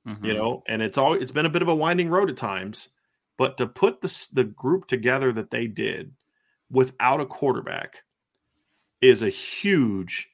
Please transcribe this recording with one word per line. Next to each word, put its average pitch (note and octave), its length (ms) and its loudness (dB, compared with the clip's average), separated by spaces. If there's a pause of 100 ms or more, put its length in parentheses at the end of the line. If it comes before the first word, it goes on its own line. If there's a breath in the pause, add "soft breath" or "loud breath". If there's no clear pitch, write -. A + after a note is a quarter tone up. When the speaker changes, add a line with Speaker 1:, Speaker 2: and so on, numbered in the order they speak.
Speaker 1:
Mm-hmm. G#2+ 180 -12
Speaker 2:
You A2 100 0
know, A#2 320 -2
and A2 140 -2
it's A2 160 -2
all, C#3 180 4
it's C3 160 -4
been D3+ 160 0
a D#3+ 40 0
bit E3+ 120 0
of E3+ 60 -2
a E3+ 60 4
winding E3 340 0
road F#3 220 2
at B2+ 60 -6
times, G2 520 -8 (480)
but C3 220 0
to B2 80 0
put G3 340 0
the - 80 -4
s-, - 200 -8
the C3 160 2
group B2+ 420 -2
together B2+ 460 0
that A2 180 -6
they A#2+ 160 -4
did G#2+ 480 -6 (560)
without C3 500 2
a C#3 60 -4
quarterback - 800 -4 (960)
is A#2 220 8
a G#2+ 60 2
huge, A2 1040 0